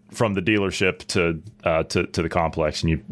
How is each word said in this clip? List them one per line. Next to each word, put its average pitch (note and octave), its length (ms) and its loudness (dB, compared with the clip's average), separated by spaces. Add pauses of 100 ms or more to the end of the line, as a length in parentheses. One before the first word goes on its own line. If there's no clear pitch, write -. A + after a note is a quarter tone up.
(100)
from A2 240 0
the F#2+ 60 0
dealership F#2+ 680 0
to, E2 340 0 (220)
uh, D#2+ 180 2
to, - 240 0
to - 160 -2
the E2 80 -2
complex, D#2+ 520 -2
and E2 80 2
you, D#2 220 0